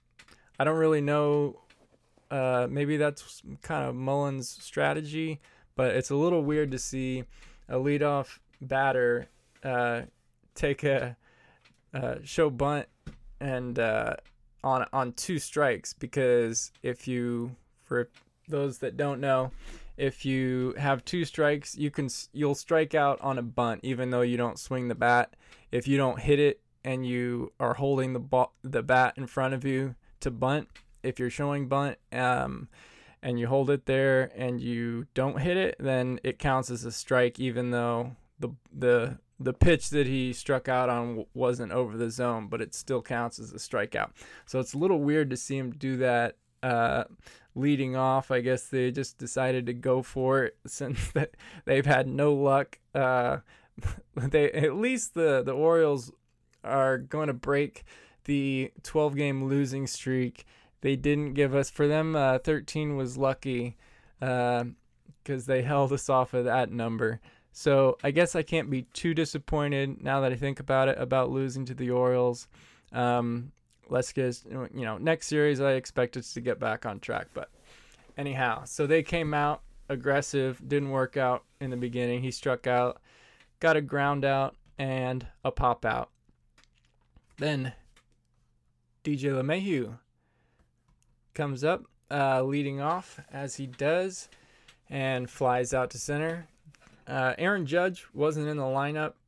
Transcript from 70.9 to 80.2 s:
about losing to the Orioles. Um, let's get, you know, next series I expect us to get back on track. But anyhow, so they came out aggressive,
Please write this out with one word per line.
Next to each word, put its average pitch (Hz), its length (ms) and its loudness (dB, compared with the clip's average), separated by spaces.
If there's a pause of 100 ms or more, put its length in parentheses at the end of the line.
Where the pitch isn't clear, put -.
about 127 320 2
losing 131 360 -4
to 127 80 -8
the 127 180 -4
Orioles. 123 560 2 (440)
Um, 120 600 0 (380)
let's - 240 -2
get, 127 320 -2
you 120 240 -10 (160)
know, 110 120 -6
next 160 300 0
series 147 320 2
I 139 140 4
expect 127 420 -2
us - 180 -10
to - 80 -10
get 120 180 -2
back 110 260 -2
on 101 140 -6
track. - 340 -6
But - 160 -10 (680)
anyhow, 135 480 -2
so - 200 -4
they 160 180 4
came 160 300 -2
out 147 280 0 (280)
aggressive, 135 800 -2